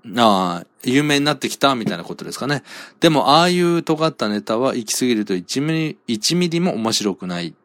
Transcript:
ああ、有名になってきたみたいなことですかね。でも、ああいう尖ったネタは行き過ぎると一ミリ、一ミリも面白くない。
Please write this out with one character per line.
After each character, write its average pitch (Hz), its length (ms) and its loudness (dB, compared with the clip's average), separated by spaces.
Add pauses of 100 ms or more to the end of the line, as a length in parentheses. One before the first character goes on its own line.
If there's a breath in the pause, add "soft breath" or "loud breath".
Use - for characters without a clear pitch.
(180)
あ 92 460 2
あ、 - 20 -20 (180)
有 135 200 2
名 147 160 2
に 143 60 0
な 147 100 0
っ - 20 -18
て 131 120 -4
き - 60 -6
た 139 200 2
み 110 100 -4
た 92 100 -2
い - 20 -10
な 85 60 -12
こ 85 120 -10
と - 100 -14
で 71 60 -10
す - 80 -12
か 123 80 -6
ね。 143 160 -2 (360 loud breath)
で 170 100 6
も、 143 280 4
あ 170 60 6
あ 180 60 4
い 180 120 2
う 170 220 2
尖 160 240 0
っ 156 40 0
た - 160 -4
ネ 104 140 -2
タ 113 160 -2
は 123 180 0
行 113 160 -6
き - 60 -2
過 127 80 0
ぎ 123 80 4
る 107 120 2
と 98 100 0
一 90 260 -4
ミ 156 120 0
リ、 160 240 -2 (100)
一 113 260 -2
ミ 175 160 2
リ 170 100 -2
も 175 140 0
面 110 180 -2
白 101 220 0
く 92 140 -10
な 87 140 -6
い。 80 120 -8 (120)